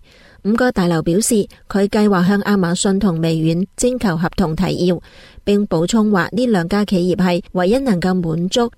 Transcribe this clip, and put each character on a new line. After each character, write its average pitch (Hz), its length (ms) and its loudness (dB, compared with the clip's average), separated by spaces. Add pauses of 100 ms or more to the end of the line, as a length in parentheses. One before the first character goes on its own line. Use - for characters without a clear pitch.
(420)
五 196 120 0
個 247 180 2
大 185 140 0
樓 165 160 2
表 175 180 0
示， 220 260 0 (220)
佢 196 200 0
計 - 200 2
劃 180 180 2
向 202 160 2
亞 208 140 0
馬 175 180 0
遜 196 240 0
同 180 220 0
微 165 160 0
軟 165 300 0 (100)
徵 254 220 -2
求 180 180 0
合 165 200 -2
同 160 200 0
提 175 300 -2
要， 175 140 0 (440)
並 208 240 2
補 170 180 0
充 214 240 0
話 180 220 0
呢 247 140 -2
兩 180 220 0
家 202 160 0
企 196 120 0
業 180 200 0
係 175 260 0 (100)
唯 180 160 0
一 240 100 2
能 233 220 0
夠 185 140 0
滿 170 340 -2
足 233 300 0